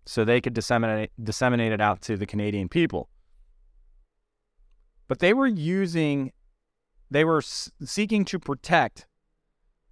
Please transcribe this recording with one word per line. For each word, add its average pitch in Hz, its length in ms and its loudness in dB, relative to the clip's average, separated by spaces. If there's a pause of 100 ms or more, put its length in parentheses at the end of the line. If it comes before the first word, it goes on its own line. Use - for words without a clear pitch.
so - 180 0
they 120 160 4
could 120 140 -4
disseminate, 110 580 0 (100)
disseminate 117 500 0
it 107 100 0
out 104 220 2
to 110 120 -4
the 101 100 -4
Canadian 101 440 -4
people. 147 400 -2 (2000)
But 131 120 -4
they 185 140 4
were 269 140 2
using, 165 840 0 (800)
they 147 140 4
were 160 140 2
s-, - 320 -10 (120)
seeking 208 420 0
to 190 140 -6
protect 143 680 -2 (840)